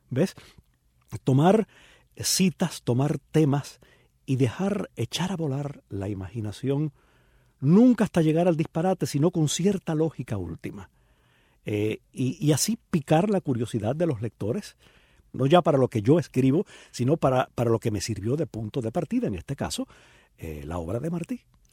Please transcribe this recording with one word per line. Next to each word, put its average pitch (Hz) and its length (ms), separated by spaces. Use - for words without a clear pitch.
¿ves? 139 260
Tomar 175 440
citas, - 680
tomar 143 360
temas 147 640
y 135 100
dejar 185 600
echar 165 360
a 185 40
volar 143 520
la 98 200
imaginación, 113 840
nunca 220 440
hasta 170 180
llegar 160 260
al 165 80
disparate, 165 500
sino 147 240
con 156 180
cierta 175 460
lógica 151 420
última. 87 540
Eh, 107 360
y, 127 320
y 147 80
así 208 260
picar 170 400
la 190 100
curiosidad 117 560
de 170 100
los 123 140
lectores, 120 560
no 127 140
ya 175 160
para 139 160
lo 127 100
que 110 140
yo 139 160
escribo, 135 460
sino 127 260
para, 127 380
para 117 160
lo 113 100
que 117 100
me 104 100
sirvió 110 360
de 160 100
punto 110 340
de 110 120
partida, 226 340
en 104 80
este 110 220
caso, 110 320
eh, 78 260
la 82 140
obra 87 220
de 160 100
Martí. 175 300